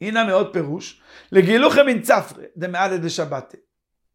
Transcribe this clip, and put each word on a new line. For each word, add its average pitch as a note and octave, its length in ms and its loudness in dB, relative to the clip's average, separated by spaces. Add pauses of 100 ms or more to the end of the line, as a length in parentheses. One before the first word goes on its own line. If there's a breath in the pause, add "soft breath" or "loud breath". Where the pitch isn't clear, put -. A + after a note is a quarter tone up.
הנה A3 220 -2
מאוד F#3+ 300 0
פירוש, E3 480 -6 (300 soft breath)
לגילוכם A#3 540 4
מן B3 160 0
צפרא - 420 0 (140)
דמעלא F3+ 400 -2
דשבתא. D#3+ 600 -8 (580)